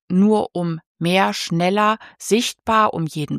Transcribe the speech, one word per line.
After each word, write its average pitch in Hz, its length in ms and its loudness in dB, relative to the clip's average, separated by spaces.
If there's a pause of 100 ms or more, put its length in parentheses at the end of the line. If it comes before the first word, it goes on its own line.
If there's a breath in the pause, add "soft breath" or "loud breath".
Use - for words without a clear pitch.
nur 208 440 2
um 170 280 -4 (180)
mehr, 190 340 2
schneller, 202 640 0 (200 loud breath)
sichtbar, 220 760 0
um 165 140 -4
jeden 151 320 -6